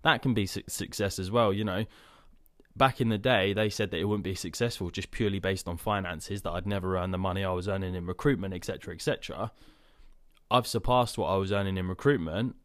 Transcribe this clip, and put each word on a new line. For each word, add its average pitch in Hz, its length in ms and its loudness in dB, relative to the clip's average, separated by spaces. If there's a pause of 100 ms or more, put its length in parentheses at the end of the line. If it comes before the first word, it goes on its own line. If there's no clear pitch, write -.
That 156 200 4
can 131 120 2
be 101 120 4
su-, - 200 -6
success - 520 -2
as 92 120 -4
well, 110 220 4
you 104 120 0
know. 104 220 0 (880)
Back 135 280 4
in 113 80 4
the 107 80 2
day, 101 340 4
they 107 160 2
said 104 220 -2
that 85 80 -2
it 87 60 2
wouldn't 104 200 0
be 95 100 -2
successful 92 540 -4
just - 220 -6
purely 98 280 0
based 95 300 -2
on 87 80 -4
finances, 98 640 -4
that 82 120 -4
I'd 90 140 -4
never 92 300 0
earn 90 140 0
the 92 80 -2
money 95 260 0
I 92 80 0
was 90 160 -2
earning 95 260 -2
in 87 120 -6
recruitment, 95 480 0
et 90 100 -8
cetera, 85 300 -8
et - 80 -14
cetera. 107 500 -4 (960)
I've 120 160 4
surpassed 123 520 2
what 87 80 0
I 92 100 2
was 95 160 2
earning 98 240 2
in 92 100 0
recruitment. 92 800 0